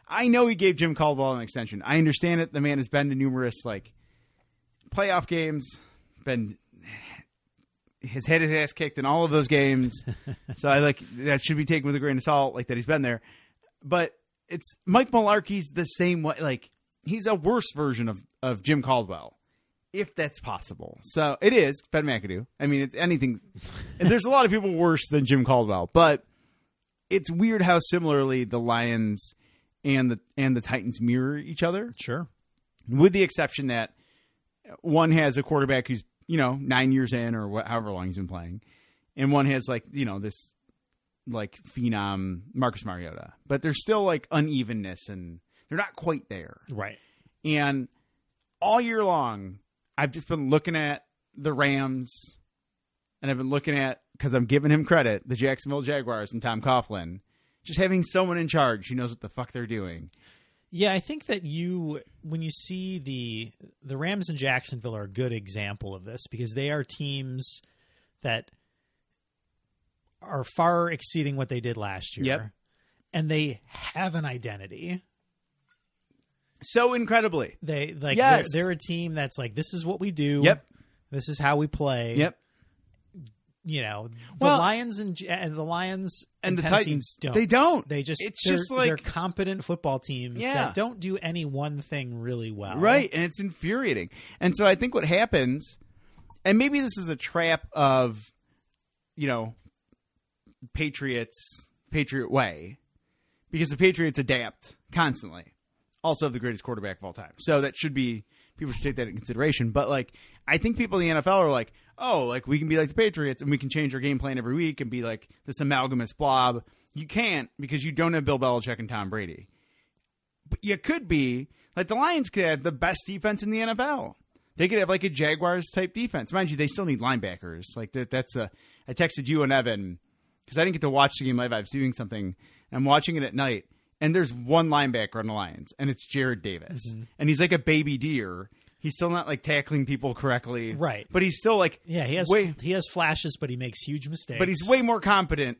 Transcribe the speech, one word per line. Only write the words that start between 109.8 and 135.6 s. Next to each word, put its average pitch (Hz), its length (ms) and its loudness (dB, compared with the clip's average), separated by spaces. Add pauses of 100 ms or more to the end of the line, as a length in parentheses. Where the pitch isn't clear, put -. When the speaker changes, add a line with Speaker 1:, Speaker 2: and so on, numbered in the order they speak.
Speaker 1:
like, 131 220 -2 (360)
I 147 80 4
think 226 220 0
people 202 200 0
in 180 60 2
the 165 60 2
N 160 80 2
F 143 80 0
L 190 100 4
are 170 140 6
like, 123 240 -2 (240)
"Oh, 226 260 0
like, 123 220 -4
we 143 120 2
can 156 100 -2
be 156 100 4
like 156 100 2
the 147 60 -10
Patriots 160 480 0
and 143 80 0
we 143 80 4
can 139 100 -4
change 147 260 -2
our 135 60 -4
game 139 180 -2
plan 135 200 -4
every 123 160 -4
week 160 260 -2
and 123 100 -6
be, 123 120 -6
like, 113 260 -8 (160)
this - 160 -8
amalgamous 131 540 0
blob." 127 500 2 (300)
You 151 120 -10
can't, 160 440 -2 (100)
because 135 240 -4
you 160 80 -4
don't 165 220 2
have 156 100 0
Bill 135 140 2
Belichick 123 400 0
and 113 100 -10
Tom 104 220 -6
Brady. 92 360 -8 (1000)
But - 160 -4
you 202 140 -2
could 302 280 -2
be, 135 420 0 (280)
like, 180 120 -2
the 220 80 0
Lions 294 340 2
could 196 140 0
have 156 180 0
the 165 100 -2
best 170 340 -2
defense 202 360 -4
in 208 80 -4
the 220 100 -2
N 226 80 -2
F 226 120 -4
L. 277 360 -4 (400)
They 180 120 2
could 214 100 2
have, 185 100 2
like, 190 160 0
a 196 60 0
Jaguars 156 600 0
type 185 220 -2
defense. 220 400 -6
Mind 180 180 0
you, 147 60 -4
they 151 100 0
still 180 200 -4
need 131 140 0
linebackers. 92 640 -4 (120)
Like, 113 160 -12
that, 127 180 -6
that's 131 260 -4
a, 110 140 -4 (380)
I 127 60 -8
texted 156 340 -2
you 151 140 4
and 135 100 4
Evan, 107 460 0 (500)
'cause 131 80 -6
I 156 80 2
didn't 185 120 0
get 151 40 -6
to 151 100 0
watch 139 280 4
the 135 80 -4
game 127 100 0
live. 120 160 -2
I 110 80 -2
was 98 80 -10
doing 135 240 -2
something, 107 320 -8
and - 540 -12
I'm 135 80 0
watching 151 300 4
it 147 60 -2
at 131 120 -6
night, 127 320 -2 (360)
and 156 140 2
there's 160 160 2
one 143 380 2
linebacker 127 460 0
on 110 100 -4
the 110 80 -4
Lions, 87 340 -8 (100)